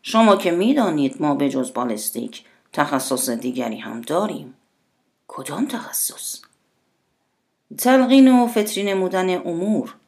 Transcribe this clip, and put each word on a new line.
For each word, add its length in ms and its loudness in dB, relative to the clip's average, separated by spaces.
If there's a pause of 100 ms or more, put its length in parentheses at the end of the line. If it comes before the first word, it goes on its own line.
شما 340 4
که 140 -2
می‌دانید 720 0
ما 120 0
به 140 0
جز 240 -4
بالستیک 720 -8 (280)
تخصص 580 -2
دیگری 480 -6
هم 220 -12
داریم.» 540 -4 (760)
«کدام 380 -6
تخصص؟» 760 -8 (1400)
«تلقین 500 6
و 180 6
فطری 360 -2
نمودن 640 -2
امور 480 -2 (140)